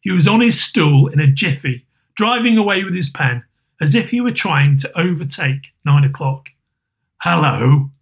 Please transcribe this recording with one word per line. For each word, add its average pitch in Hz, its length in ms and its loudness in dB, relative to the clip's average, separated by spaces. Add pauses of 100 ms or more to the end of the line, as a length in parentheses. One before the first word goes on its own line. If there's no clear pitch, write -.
He 190 100 -6
was 180 160 2
on 220 140 2
his 233 200 2
stool 147 460 2
in 139 120 -2
a 147 120 2
jiffy, 139 540 -4 (300)
driving 233 420 0
away 202 260 0
with 185 120 -6
his 170 140 -4
pen, 123 340 -4 (380)
as 151 140 2
if 233 140 0
he 240 120 -2
were 247 100 -2
trying 143 460 2
to - 220 -6
overtake 147 760 -4 (100)
nine 143 200 2
o'clock. 139 460 -4 (720)
Hello 143 720 2 (100)